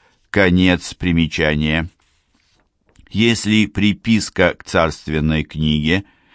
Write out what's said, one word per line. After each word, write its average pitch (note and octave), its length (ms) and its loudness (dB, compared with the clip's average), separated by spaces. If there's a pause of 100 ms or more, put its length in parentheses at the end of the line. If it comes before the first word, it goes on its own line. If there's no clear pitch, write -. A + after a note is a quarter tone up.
(300)
Конец F2+ 640 2
примечания. D#2+ 960 -2 (1200)
Если G#2+ 560 2
приписка G2+ 880 0
к - 100 -20
царственной D#2 800 -2
книге D#2 600 -2 (300)